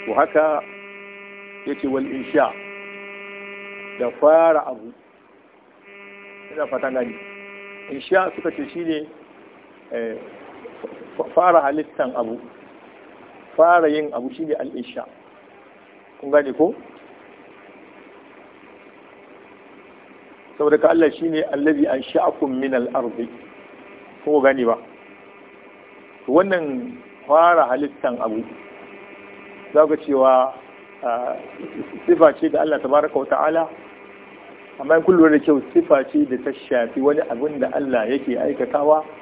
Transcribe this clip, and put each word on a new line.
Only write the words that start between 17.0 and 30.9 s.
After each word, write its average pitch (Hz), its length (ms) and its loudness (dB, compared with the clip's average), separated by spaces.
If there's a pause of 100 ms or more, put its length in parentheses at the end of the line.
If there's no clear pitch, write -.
Saboda 151 200 2
ka 156 120 4
Allah 165 240 4
shi 165 160 -6
ne 156 140 -2 (100)
allazi 147 320 0
ansha'akum 135 720 -2
min 135 140 -2
al-ardi. 120 540 -4 (960)
Ko 147 180 2
gane 135 240 0
ba? 117 120 0 (1500)
To 123 80 -6
wannan 156 640 0 (300)
fara 160 420 6
halittan 135 500 -4
abu, 113 220 -4 (1300)
za 156 120 6
ku 151 120 0
cewa, 131 560 2 (500)